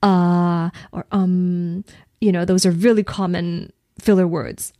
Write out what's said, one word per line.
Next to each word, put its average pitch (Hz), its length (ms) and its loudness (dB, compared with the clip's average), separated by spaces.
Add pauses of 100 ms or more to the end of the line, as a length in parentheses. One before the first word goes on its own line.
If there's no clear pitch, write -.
uh, 175 680 2 (220)
or, - 200 -10
um, 180 720 -2 (380)
you 214 100 2
know, 175 140 0
those 185 200 2
are 185 60 4
really 214 320 2
common 175 680 -6 (280)
filler 185 280 4
words. - 520 -6